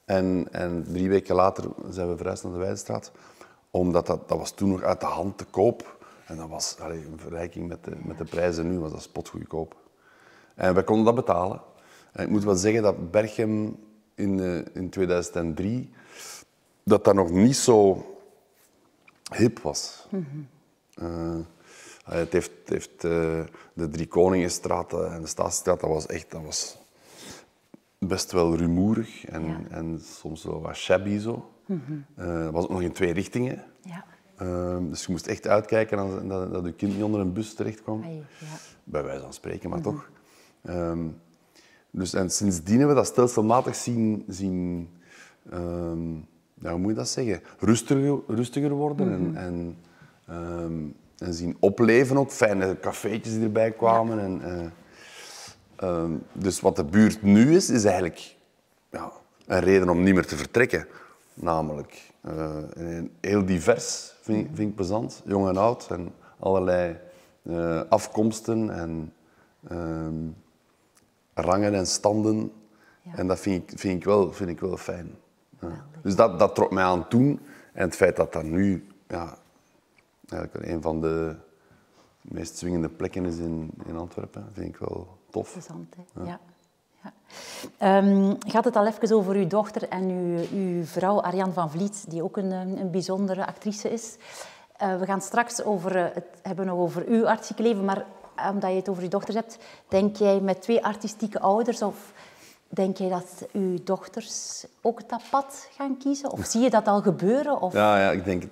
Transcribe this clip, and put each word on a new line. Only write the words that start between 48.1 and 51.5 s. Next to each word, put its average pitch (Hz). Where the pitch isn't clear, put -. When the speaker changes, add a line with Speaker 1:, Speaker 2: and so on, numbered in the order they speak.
Speaker 1:
rustiger 123
worden 147
Speaker 2:
Mhm. 95
Speaker 1:
en, 92
en, 87
ehm, 85
en 90
zien 82